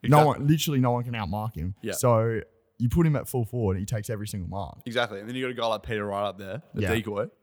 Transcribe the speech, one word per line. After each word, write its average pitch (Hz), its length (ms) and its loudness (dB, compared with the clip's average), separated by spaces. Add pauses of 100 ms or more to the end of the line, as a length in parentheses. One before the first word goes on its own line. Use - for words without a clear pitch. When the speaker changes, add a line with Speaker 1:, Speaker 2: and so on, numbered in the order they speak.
Speaker 1:
No 147 140 8
Speaker 2:
Exactly. 151 80 10
Speaker 1:
one, 139 200 2
literally 147 340 2
no 127 120 4
one 120 120 -2
can 120 100 -8
outmark 107 420 -4
him. 85 260 -6
Speaker 2:
Yeah. 104 120 -6
Speaker 1:
So 113 460 4 (380)
you 120 100 0
put 165 180 4
him 156 100 4
at - 120 -6
full 123 160 -2
forward, 107 340 -2
he 95 60 -4
takes 104 260 -6
every 104 180 -6
single 90 200 -8
mark. 95 380 -10
Speaker 2:
Exactly. 117 340 -2
And 107 80 -12
then 123 80 -10
you 131 80 -4
got 123 60 -4
a 117 40 -8
guy 113 120 -4
like 110 180 -2
Peter 107 220 -4
Wright 101 180 -2
up 98 140 -6
there, 101 240 -10 (120)
the 123 80 -4
Speaker 1:
Yeah. 101 120 0
Speaker 2:
decoy. 104 320 -4 (160)